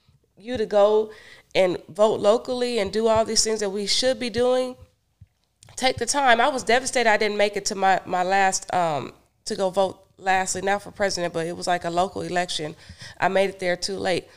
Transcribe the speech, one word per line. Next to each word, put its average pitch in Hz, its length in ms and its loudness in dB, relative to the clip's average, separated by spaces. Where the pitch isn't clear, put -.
you 247 160 -6
to 220 80 -2
go 208 460 4
and 180 240 2
vote 202 320 2
locally 240 600 0
and 196 120 -2
do 220 160 0
all 220 160 4
these 214 200 0
things 220 180 -2
that 208 80 -2
we 202 160 -6
should 254 340 0
be 247 100 -4
doing, 254 460 0
take 262 220 0
the 240 80 -4
time. 240 360 4
I 254 80 4
was 254 140 -4
devastated 240 460 2
I 214 80 4
didn't 208 200 0
make 208 180 2
it 196 100 -6
to 214 100 -4
my, 190 300 2
my 180 180 -2
last, 190 500 0
um, 156 400 -2
to 220 100 -8
go 190 140 -2
vote 190 300 0
lastly, 190 440 -2
not 196 200 0
for 175 100 -16
president, 175 420 -2
but 165 120 -4
it 175 100 -6
was, 180 120 -8
like, 175 180 0
a 170 40 -2
local 180 340 -2
election. 175 520 -4
I 180 80 0
made 190 240 2
it - 80 -18
there 180 160 -2
too 185 220 -8
late. 190 400 -4